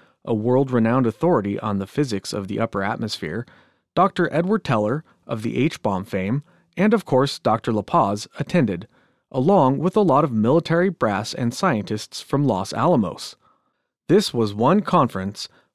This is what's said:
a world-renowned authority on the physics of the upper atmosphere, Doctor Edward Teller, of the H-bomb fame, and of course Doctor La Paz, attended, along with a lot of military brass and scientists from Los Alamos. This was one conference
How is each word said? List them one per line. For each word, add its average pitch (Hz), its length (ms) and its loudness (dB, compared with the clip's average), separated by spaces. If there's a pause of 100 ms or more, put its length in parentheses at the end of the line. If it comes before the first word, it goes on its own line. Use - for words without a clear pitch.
(240)
a - 80 -2
world-renowned 123 760 2
authority 110 520 0
on 104 200 -4
the 98 80 -4
physics 120 460 -4
of 101 140 -6
the 101 140 -4
upper 101 240 -2
atmosphere, 104 600 -6 (520)
Doctor 180 360 0
Edward 185 300 0
Teller, 117 400 0 (240)
of 113 160 -6
the 117 140 -4
H-bomb 104 480 -2
fame, 104 400 -4 (320)
and 208 180 2
of 202 100 0
course 139 340 0
Doctor 113 340 0
La 104 100 0
Paz, 107 460 0 (100)
attended, 110 480 0 (440)
along 139 480 4
with 170 180 -2
a 214 60 4
lot 151 220 4
of 139 80 -2
military 160 560 2
brass 104 460 -2
and 120 180 -2
scientists 113 680 -4
from 143 240 0
Los 92 260 0
Alamos. 127 640 0 (720)
This 196 240 4
was 110 220 0
one 135 260 2
conference 113 680 -2 (260)